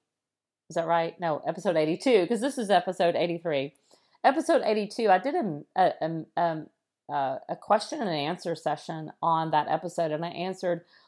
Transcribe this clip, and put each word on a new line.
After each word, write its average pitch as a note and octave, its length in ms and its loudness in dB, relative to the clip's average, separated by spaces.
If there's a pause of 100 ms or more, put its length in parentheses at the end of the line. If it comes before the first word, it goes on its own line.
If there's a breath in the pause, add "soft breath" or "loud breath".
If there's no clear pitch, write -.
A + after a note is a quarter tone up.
(680)
is E3 60 -8
that E3 120 -2
right? E3 320 0
No, E3 260 -2
episode E3+ 300 0
eighty-two, F3 520 4
'cause A#3 120 0
this C4 180 -2
is G#3+ 120 -4
episode F#3 460 2
eighty-three. D#3+ 580 -2 (500 soft breath)
Episode C4+ 400 4
eighty-two, G#3+ 460 0
I F#3 80 8
did C4 180 -2
a, F#3+ 260 -4 (140)
a, F#3 260 4
a, D#3+ 400 -4
um, D#3+ 280 -2 (400)
uh, C3+ 300 -2 (100)
a E3 60 -4
question A3 460 -2
and G#3 80 -2
answer D#3+ 460 -4
session D#3 560 -6 (100)
on D#3+ 300 0
that D3+ 160 2
episode, E3 440 -2
and D#3 120 -4
I E3+ 60 -6
answered F3+ 560 -4 (220 soft breath)